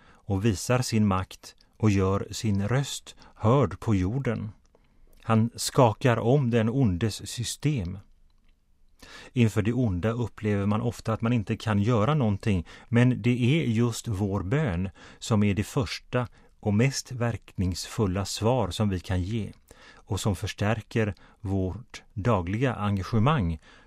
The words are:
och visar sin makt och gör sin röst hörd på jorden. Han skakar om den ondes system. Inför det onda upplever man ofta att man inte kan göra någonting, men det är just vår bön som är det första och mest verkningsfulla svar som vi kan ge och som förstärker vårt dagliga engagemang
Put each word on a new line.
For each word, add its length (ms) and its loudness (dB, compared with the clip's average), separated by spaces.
och 400 -4
visar 360 0
sin 260 2
makt 480 -4
och 120 2
gör 420 2
sin 360 -2
röst 480 -4
hörd 440 2
på 160 0
jorden. 560 -2
Han 340 4
skakar 600 2
om 320 2
den 200 2
ondes 600 0
system. 680 -4
Inför 280 4
det 120 0
onda 360 0
upplever 560 -2
man 160 0
ofta 320 -4
att 80 -4
man 120 2
inte 240 -2
kan 220 0
göra 340 2
någonting, 540 0
men 340 4
det 400 2
är 40 -4
just 420 0
vår 360 -2
bön 460 -2
som 240 2
är 100 2
det 100 0
första 640 -4
och 140 0
mest 380 0
verkningsfulla 1120 -2
svar 440 0
som 200 0
vi 100 -2
kan 220 -2
ge 300 -6
och 260 -6
som 160 0
förstärker 800 -2
vårt 640 -4
dagliga 600 0
engagemang 880 0